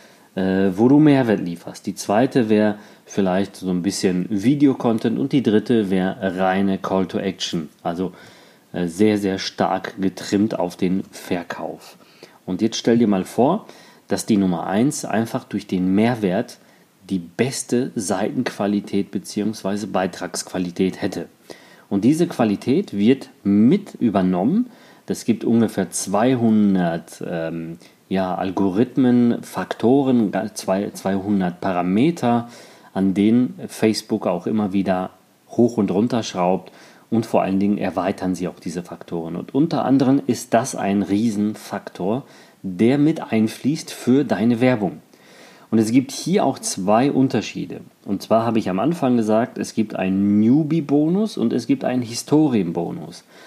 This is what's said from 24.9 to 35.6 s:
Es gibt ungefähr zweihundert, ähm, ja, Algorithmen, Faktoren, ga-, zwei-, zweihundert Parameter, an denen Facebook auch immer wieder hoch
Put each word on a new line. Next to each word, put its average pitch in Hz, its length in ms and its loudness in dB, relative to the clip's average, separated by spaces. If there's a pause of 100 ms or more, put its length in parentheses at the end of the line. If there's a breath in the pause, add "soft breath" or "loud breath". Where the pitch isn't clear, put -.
Es - 180 -6
gibt - 200 0
ungefähr 110 460 2
zweihundert, 101 1300 0
ähm, 82 540 -8 (300 loud breath)
ja, 92 280 -2
Algorithmen, 117 1080 0
Faktoren, 120 880 0
ga-, 101 220 -6
zwei-, 101 360 -4
zweihundert 95 680 -2
Parameter, 117 880 0 (460 loud breath)
an 95 200 0
denen 117 400 2 (120)
Facebook 110 600 -2
auch 92 200 -2
immer 104 260 -2
wieder 92 380 -2 (400)
hoch 117 260 2